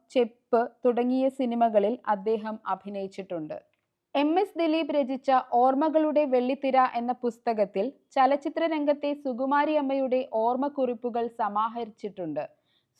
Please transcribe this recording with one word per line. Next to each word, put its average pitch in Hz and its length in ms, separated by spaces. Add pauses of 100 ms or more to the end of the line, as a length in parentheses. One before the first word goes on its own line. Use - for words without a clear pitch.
ചെപ്പ് 240 600 (160)
തുടങ്ങിയ 247 440
സിനിമകളിൽ 233 680 (100)
അദ്ദേഹം 214 600
അഭിനയിച്ചിട്ടുണ്ട്. 190 960 (540)
എം 302 240
എസ് 392 200
ദിലീപ് 320 340
രചിച്ച 269 380 (200)
ഓർമ്മകളുടെ 294 760
വെള്ളിത്തിര 262 520 (160)
എന്ന 240 180
പുസ്തകത്തിൽ 220 800 (200)
ചലച്ചിത്ര 285 540
രംഗത്തെ 294 480
സുകുമാരി 285 600
അമ്മയുടെ 269 600
ഓർമ്മക്കുറിപ്പുകൾ 247 920
സമാഹരിച്ചിട്ടുണ്ട്. 208 1200 (500)